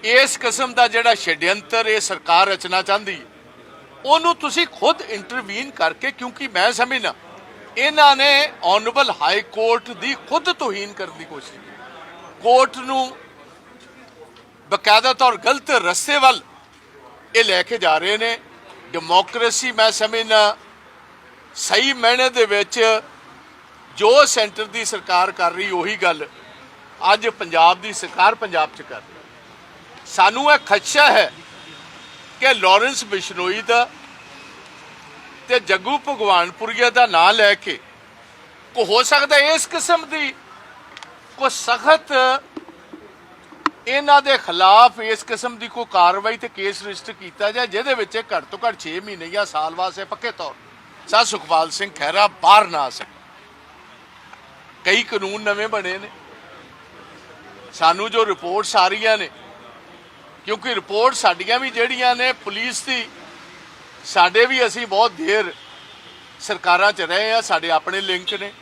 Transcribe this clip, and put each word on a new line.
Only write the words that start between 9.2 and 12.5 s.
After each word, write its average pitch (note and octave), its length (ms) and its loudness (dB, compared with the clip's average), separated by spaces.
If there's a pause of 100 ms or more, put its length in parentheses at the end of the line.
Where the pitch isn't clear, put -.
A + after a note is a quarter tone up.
ਹਾਈ F#3 200 0 (100)
ਕੋਰਟ A3+ 400 -2
ਦੀ A#3 220 -6 (160)
ਖੁਦ D#4+ 240 -2
ਤੋਹੀਨ G3+ 400 -6
ਕਰਨ F3+ 240 -12
ਦੀ D#3+ 80 -18
ਕੋਸ਼ਿਸ਼ D3 260 -18
ਕੀਤੀ। - 920 -20
ਕੋਰਟ B3+ 340 4